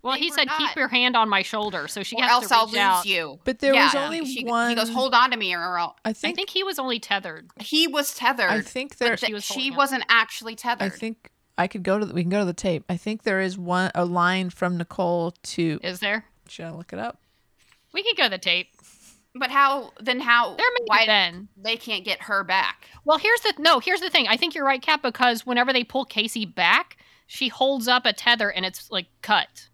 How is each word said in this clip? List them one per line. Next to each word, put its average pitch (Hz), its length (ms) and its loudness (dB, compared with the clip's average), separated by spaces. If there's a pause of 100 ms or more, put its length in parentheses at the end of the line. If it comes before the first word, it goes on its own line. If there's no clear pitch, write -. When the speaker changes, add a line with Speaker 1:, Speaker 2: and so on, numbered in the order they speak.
Speaker 1:
Well, 254 140 -2
Speaker 2:
They 285 60 -2
Speaker 1:
he 320 100 0
Speaker 2:
were 294 60 -2
Speaker 1:
said, 302 100 4
Speaker 2:
not. 302 120 -2
Speaker 1:
"Keep 285 180 -2
your 277 120 0
hand 247 280 2
on 226 120 4
my 196 140 4
shoulder," 185 460 -4
so 196 160 -8
she - 120 -10
Speaker 2:
"Or 254 60 0
Speaker 1:
has 240 80 4
Speaker 2:
else 240 180 4
Speaker 1:
to 247 60 4
Speaker 2:
I'll 226 120 6
Speaker 1:
reach 214 80 -10
Speaker 2:
lose 208 80 2
Speaker 1:
out. 185 240 4
Speaker 2:
you." 165 380 -2
Speaker 3:
But 254 140 -2
there 269 160 4
was 196 200 6
Speaker 2:
Yeah. 277 100 0
Speaker 3:
only 320 200 -4
Speaker 2:
She, 254 200 -8
Speaker 3:
one 233 260 0
Speaker 2:
he 233 60 0
goes, 226 140 -2
"Hold 262 220 0
on 247 200 6
to 240 40 -2
me, 196 180 -2
or 175 220 -4
I'll" 170 280 -4
Speaker 3:
I 220 60 -2
Speaker 1:
I - 20 -4
Speaker 3:
think - 240 -4
Speaker 1:
think 392 140 -6
he 381 120 -2
was 381 160 -4
only 254 220 -4
tethered. 185 480 -6 (120)
Speaker 2:
He 311 280 0
was 285 260 -2
tethered. 240 340 2
Speaker 3:
I 208 120 2
think 254 320 -10
Speaker 2:
but - 80 -20
Speaker 3:
there 233 160 0
Speaker 2:
th-, 240 100 -4
Speaker 1:
She 214 80 -4
was 208 100 -10
Speaker 2:
she - 100 -6
Speaker 1:
holding 269 180 -4
on. 262 40 -8
Speaker 2:
wasn't 269 320 0
actually 226 440 0
Speaker 3:
I 214 40 -14
Speaker 2:
tethered. 233 380 -4
Speaker 3:
think - 360 -10 (280)
I 180 80 2
could 190 160 -8
go 190 160 2
to 214 80 0
the, - 80 -10
we 175 80 0
can 170 80 0
go 202 80 2
to 208 60 2
the 175 80 -2
tape. 175 360 -2
I 180 80 -4
think 214 280 -8
there 190 160 0
is 190 180 -2
one, 180 380 0
a 180 80 2
line 175 460 0
from 180 280 -2
Nicole 175 540 -2 (100)
to 165 400 -2
Speaker 1:
Is 180 160 -8
there? 208 260 -4 (240)
Speaker 3:
Should - 180 -14
I 165 40 -12
look 165 220 -16
it 185 80 -10
up? 233 200 -10 (720)
Speaker 1:
We 392 120 -4
can 466 120 -2
go 226 80 4
to 226 60 2
the 185 80 -6
tape. 175 300 -2 (680)
Speaker 2:
But 254 160 -4
how, 277 500 2
then 247 200 -2
how, 240 340 4
Speaker 1:
There 466 120 0 (120)
may 480 80 -4
Speaker 2:
why 220 160 4
Speaker 1:
have 202 320 4
been. 196 220 -16
Speaker 2:
they 214 200 -6
can't 208 280 -8
get - 180 -4
her 196 220 -2
back? 180 440 -2 (160)
Speaker 1:
Well, 302 140 4
here's 440 220 2
the, 427 180 0
no, 302 200 4
here's 359 220 0
the 359 100 -6
thing. 277 160 2
I 220 100 4
think 330 180 -2
you're 294 100 -2
right, 269 160 2
Kat, 302 220 0
because 240 420 2
whenever 247 280 2
they 247 120 2
pull 262 200 -4
Casey 220 420 -4
back, 190 500 2 (300)
she - 220 -4
holds 262 400 0
up 247 180 2
a 226 60 2
tether 226 380 2
and 185 140 -4
it's, - 260 -8
like, 190 160 -4 (160)
cut. - 520 -2